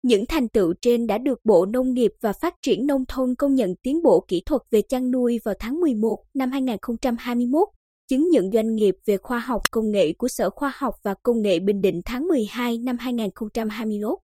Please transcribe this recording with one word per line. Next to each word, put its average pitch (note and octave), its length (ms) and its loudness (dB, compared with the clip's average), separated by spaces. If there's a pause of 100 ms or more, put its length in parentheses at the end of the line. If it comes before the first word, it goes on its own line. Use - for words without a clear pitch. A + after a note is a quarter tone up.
Những A#3 260 2
thành C#4 200 0
tựu F#3 340 2
trên A#3+ 240 2
đã G#3+ 120 0
được B3+ 260 -2
Bộ F#3+ 220 6
Nông B3+ 260 0
nghiệp A#3+ 180 2 (100)
và G#3 120 -2
Phát E4+ 300 -4
triển B3 240 0
Nông C#4 220 0
thôn B3+ 300 -2
công C#4+ 160 2
nhận G3 280 0
tiến D4 200 -2
bộ G#3 260 6
kỹ F3+ 180 -2
thuật C#4 240 0
về G#3+ 180 4
chăn B3+ 220 -2
nuôi B3 340 0
vào G3+ 160 -2
tháng C4+ 200 -6
mười D4+ 140 2
một A3 240 -2 (160)
năm C4 160 -2
hai C4+ 120 -2
nghìn B3 200 -2
không A#3 140 -6
trăm A#3+ 220 -2
hai B3 160 -6
mươi A#3+ 120 0
mốt, D4+ 220 2 (400)
chứng C#4+ 200 2
nhận G3+ 240 4
doanh A3+ 220 2
nghiệp G#3 200 2 (120)
về G3+ 100 2
khoa A#3+ 220 -4
học A#3 320 -4
công A3 200 -2
nghệ F#3 280 2
của B3 100 -2
Sở F#3+ 220 -2
Khoa C#4 260 -4
học B3 260 -4
và G3 200 -4
Công A#3 200 0
nghệ F#3+ 180 2
Bình G3 200 0
Định F3+ 240 0
tháng C4 240 -6
mười C4+ 200 2
hai A#3+ 300 -4
năm B3 200 -4
hai B3 140 -6
nghìn A3 220 -4
không A3 200 -8
trăm A3+ 140 -4
hai A3 180 -6
mươi G#3 160 -4
mốt. B3+ 160 -4 (160)